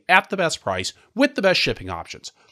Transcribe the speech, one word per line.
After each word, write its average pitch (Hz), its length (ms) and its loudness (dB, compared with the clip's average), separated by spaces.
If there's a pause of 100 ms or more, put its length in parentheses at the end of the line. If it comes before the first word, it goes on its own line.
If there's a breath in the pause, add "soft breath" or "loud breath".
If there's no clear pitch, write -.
at 190 200 4
the 202 60 -4
best 175 260 -2
price 95 300 -4 (240 soft breath)
with 285 200 2
the 240 60 -2
best 190 200 2
shipping 98 280 -4
options. - 440 -12 (180)